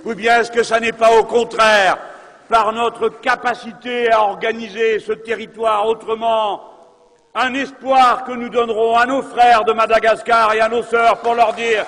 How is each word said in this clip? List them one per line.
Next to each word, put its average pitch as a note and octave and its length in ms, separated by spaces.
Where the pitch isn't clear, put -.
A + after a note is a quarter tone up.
Ou A3 100
bien A#3 260
est-ce A3+ 120
que A#3 100
ça A3+ 160
n'est A3+ 140
pas A3+ 260
au G#3+ 60
contraire, A3 720
par A3 240
notre A3+ 360
capacité A#3+ 1040
à A3 100
organiser A3 800
ce A3 120
territoire A3 720
autrement, A3 760
un A#3+ 200
espoir B3+ 680
que B3 80
nous A#3+ 160
donnerons A3+ 480
à A#3+ 100
nos C4 160
frères A#3+ 420
de A3 80
Madagascar A3 840
et A3 60
à A3 80
nos A#3 160
sœurs A#3 360
pour A#3 140
leur A3+ 200
dire A3 340